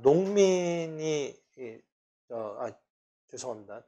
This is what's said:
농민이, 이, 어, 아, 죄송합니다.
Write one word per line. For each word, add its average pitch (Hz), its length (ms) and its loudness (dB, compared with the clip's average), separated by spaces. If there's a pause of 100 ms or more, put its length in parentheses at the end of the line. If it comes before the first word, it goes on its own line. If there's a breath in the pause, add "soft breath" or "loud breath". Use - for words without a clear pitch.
농민이, 165 1300 2 (220)
이, 117 200 -14 (520)
어, 110 300 -8
아, 113 120 -8 (600)
죄송합니다. 107 560 -12